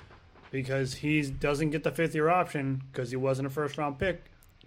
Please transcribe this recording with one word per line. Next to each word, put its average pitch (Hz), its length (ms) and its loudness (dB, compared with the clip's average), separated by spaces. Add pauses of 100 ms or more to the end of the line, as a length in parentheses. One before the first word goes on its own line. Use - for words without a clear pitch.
(500)
Because 135 440 -2
he 151 280 2
doesn't 143 480 0
get 151 120 -2
the 160 80 0
fifth 160 240 0
year 156 140 4
option 147 540 2 (100)
'cause 123 180 -4
he 131 60 -2
wasn't 135 300 2
a 135 40 -4
first 147 280 -2
round 143 200 -2
pick. 185 260 -2 (420)